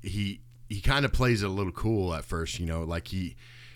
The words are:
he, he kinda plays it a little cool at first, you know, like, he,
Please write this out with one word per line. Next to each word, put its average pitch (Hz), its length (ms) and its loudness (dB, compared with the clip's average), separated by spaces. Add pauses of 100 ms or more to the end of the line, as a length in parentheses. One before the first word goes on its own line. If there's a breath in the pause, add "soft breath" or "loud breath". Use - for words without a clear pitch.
he, 101 380 -2 (300)
he - 100 -6
kinda 139 300 4
plays 123 340 4
it 101 40 0
a - 20 0
little 95 240 -2
cool 101 420 0
at 73 100 -6
first, 82 340 -4
you 87 60 -2
know, 82 180 -2
like, 85 260 -4
he, 90 260 -4 (400 loud breath)